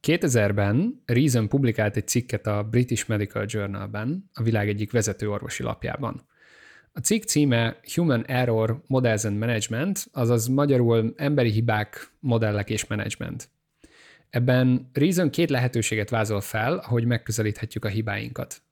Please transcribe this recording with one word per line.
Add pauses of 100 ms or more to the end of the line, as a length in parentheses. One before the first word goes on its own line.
Kétezerben
Reason
publikált
egy
cikket
a
British
Medical
Journal-ben,
a
világ
egyik
vezető
orvosi
lapjában. (640)
A
cikk
címe (140)
Human
Error
Models
and
Management,
azaz
magyarul
emberi
hibák,
modellek
és
menedzsment. (800)
Ebben
Reason
két
lehetőséget
vázol
fel,
ahogy
megközelíthetjük
a
hibáinkat. (100)